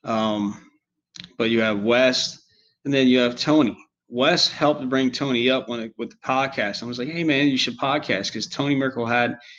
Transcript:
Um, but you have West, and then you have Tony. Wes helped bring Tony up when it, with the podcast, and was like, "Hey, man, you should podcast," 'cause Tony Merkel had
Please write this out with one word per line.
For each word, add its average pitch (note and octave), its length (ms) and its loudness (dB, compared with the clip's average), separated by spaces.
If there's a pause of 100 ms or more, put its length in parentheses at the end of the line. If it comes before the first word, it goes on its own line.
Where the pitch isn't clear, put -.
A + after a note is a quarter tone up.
Um, G#2+ 640 -2 (680)
but A#2 120 0
you A2+ 120 4
have G#2+ 200 0
West, B2 600 2 (420)
and C#3 80 -2
then C3+ 140 4
you B2+ 120 6
have A#2+ 180 2
Tony. D3 400 2 (320)
Wes C#3+ 400 2
helped D3 400 0
bring C3 220 2
Tony B2 380 0
up B2+ 200 -2
when A#2+ 100 -6
it, A2+ 180 -10
with A2+ 120 -8
the - 80 -20
podcast, C3 640 -2
and A#2 100 -10
was B2 100 -8
like, C3 100 -6
"Hey, E3+ 140 -6
man, C#3+ 240 2
you C3 100 2
should A#2+ 200 -4
podcast," C3+ 560 -4
'cause A2 140 -8
Tony C#3+ 280 -2
Merkel C3 300 -2
had A#2+ 320 0 (220)